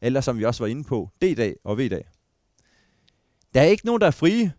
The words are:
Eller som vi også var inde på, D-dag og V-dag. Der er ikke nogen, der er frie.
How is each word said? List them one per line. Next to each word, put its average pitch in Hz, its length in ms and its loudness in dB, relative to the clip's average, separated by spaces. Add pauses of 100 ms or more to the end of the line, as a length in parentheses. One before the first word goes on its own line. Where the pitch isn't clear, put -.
Eller 131 200 0
som 127 160 -2
vi 107 80 -2
også 120 180 -2
var 104 40 -2
inde 135 160 -6
på, 110 260 -6 (120)
D-dag 123 420 0
og 104 140 -4
V-dag. 98 320 -4 (1400)
Der 127 80 4
er 151 40 6
ikke 208 200 2
nogen, 233 160 0
der 202 60 4
er 151 40 4
frie. 190 480 0